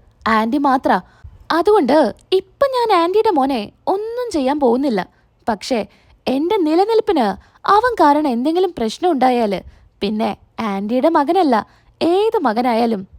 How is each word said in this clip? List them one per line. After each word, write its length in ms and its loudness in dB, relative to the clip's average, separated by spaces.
ആന്റി 280 0
മാത്ര. 440 0
അതുകൊണ്ട് 600 2
ഇപ്പൊ 340 -2
ഞാൻ 360 0
ആന്റിയുടെ 280 0
മോനെ 420 -2
ഒന്നും 460 -4
ചെയ്യാൻ 280 -2
പോകുന്നില്ല. 460 0
പക്ഷേ 380 -4
എന്റെ 280 0
നിലനിൽപ്പിന് 680 0
അവൻ 280 2
കാരണം 340 4
എന്തെങ്കിലും 500 -2
പ്രശ്നം 320 -2
ഉണ്ടായാല് 500 0
പിന്നെ 360 -4
ആന്റിയുടെ 480 -2
മകനല്ല, 580 2
ഏത് 360 0
മകനായാലും 720 -2